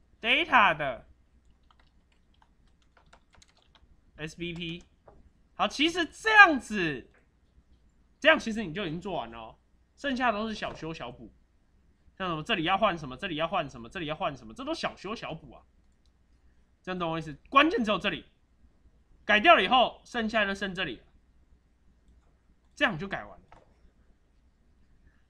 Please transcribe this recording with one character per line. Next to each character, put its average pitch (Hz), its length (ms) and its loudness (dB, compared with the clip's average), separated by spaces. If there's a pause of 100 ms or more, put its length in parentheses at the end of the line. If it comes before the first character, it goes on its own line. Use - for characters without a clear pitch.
(200)
P，data 240 560 4
的 139 300 -6 (3000)
S 160 200 -12
B 170 160 -8
P。 170 320 -10 (720)
好， 202 140 -2
其 294 220 2
实 339 160 -2
这 - 280 -2
样 349 240 10
子， 165 520 -4 (1080)
这 277 100 2
样 311 100 6
其 226 120 -6
实 220 140 -6
你 156 80 -8
就 196 140 -6
已 151 40 -6
经 165 80 -8
做 190 140 -10
完 120 180 -6
了 117 80 -14
哦， 113 200 -16 (360)
剩 277 220 -4
下 240 160 0
都 214 160 -4
是 214 60 -6
小 143 200 -8
修 160 200 -10
小 120 180 -12
补。 113 180 -18 (840)
像 185 120 -6
什 165 60 -2
么 156 80 -6
这 226 120 -2
里 165 100 -2
要 190 140 2
换 196 180 2
什 151 100 -10
么， 127 80 -10
这 202 120 -12
里 147 100 -6
要 160 100 -4
换 165 220 -4
什 123 100 -18
么， 117 80 -16
这 185 140 -12
里 151 60 -8
要 143 80 -6
换 165 200 -4
什 120 120 -18
么， 113 80 -16
这 262 100 -12
都 302 80 -4
小 - 240 -6
修 202 180 -10
小 147 200 -10
补 143 180 -18
啊。 80 100 -20 (1200)
这 185 100 -12
样 185 60 -6
懂 165 140 -2
我 160 60 -4
意 - 20 -6
思？ 156 160 -10 (140)
关 294 180 6
键 339 160 -2
只 214 60 -2
有 190 80 0
这 202 100 -4
里， 151 160 -8 (1000)
改 208 120 4
掉 330 160 8
了 233 80 4
以 185 60 0
后， 226 340 2
剩 233 240 -6
下 214 200 0
就 196 80 -2
剩 196 200 -8
这 185 100 -6
里 127 120 -10
了， - 80 -20 (1700)
这 285 120 0
样 165 120 0
就 196 80 -8
改 156 180 -8
完 95 140 -20
了。 - 80 -20 (1800)